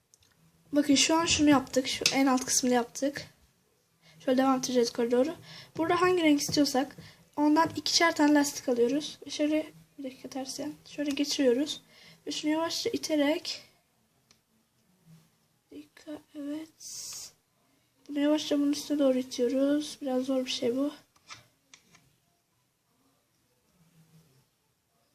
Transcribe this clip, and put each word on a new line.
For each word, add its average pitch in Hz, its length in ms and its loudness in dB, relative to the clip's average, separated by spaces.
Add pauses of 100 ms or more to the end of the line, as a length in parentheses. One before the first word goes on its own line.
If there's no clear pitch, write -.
(720)
bakın 285 220 4
şu 320 220 4
an 330 100 0
şunu 294 240 4
yaptık. 262 380 2
Şu - 240 -4
en 269 140 2
alt 254 180 2
kısmını 247 300 0
yaptık. 254 520 -4 (960)
Şöyle 262 140 2
devam 262 200 2
edeceğiz 247 300 0
yukarı 240 220 -2
doğru. 262 240 2 (420)
Burada 339 240 0
hangi 359 220 4
renk 294 180 6
istiyorsak 285 560 0 (400)
ondan 302 400 2
ikişer 330 400 0
tane 294 180 6
lastik 285 340 0
alıyoruz. 254 580 0
Ve 285 40 -16
şöyle 311 420 -2 (260)
bir 277 60 -12
dakika 262 240 -14
ters 269 300 -10
yan. 302 140 -8 (160)
Şöyle 294 220 -6
geçiriyoruz. 277 720 0 (440)
Ve 294 60 -8
şunu 302 180 -4
yavaşça 330 400 -2
iterek 302 720 -2 (2000)
bir - 60 -20
dakika, - 340 -20 (240)
evet. 302 720 -12 (1040)
Bunu 285 100 -6
yavaşça 294 400 2
bunun 285 140 2
üstüne 294 260 -4
doğru 262 200 4
itiyoruz. 269 840 -2
Biraz 254 220 -2
zor 262 200 -2
bir 254 60 -10
şey 247 260 -2
bu. 285 160 -2 (4000)